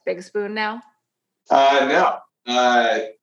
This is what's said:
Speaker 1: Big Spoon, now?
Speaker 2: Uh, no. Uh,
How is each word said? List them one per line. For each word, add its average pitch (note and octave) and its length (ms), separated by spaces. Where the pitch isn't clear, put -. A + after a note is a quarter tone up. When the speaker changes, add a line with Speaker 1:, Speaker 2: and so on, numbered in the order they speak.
Speaker 1:
Big F3+ 160
Spoon, G#3 320
now? A3 280
Speaker 2:
Uh, C3+ 400
no. - 640
Uh, A#2+ 460